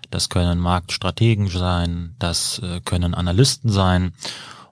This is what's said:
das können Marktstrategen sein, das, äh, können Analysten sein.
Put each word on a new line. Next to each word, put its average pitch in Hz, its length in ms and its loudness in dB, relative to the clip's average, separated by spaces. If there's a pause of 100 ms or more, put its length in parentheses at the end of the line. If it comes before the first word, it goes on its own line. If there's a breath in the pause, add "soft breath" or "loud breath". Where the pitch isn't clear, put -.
(100)
das - 180 -2
können 87 300 2
Marktstrategen 92 920 0
sein, 87 680 -2
das, - 400 -2
äh, 87 260 -8
können 87 300 0
Analysten 90 560 2
sein. 92 420 4 (600 loud breath)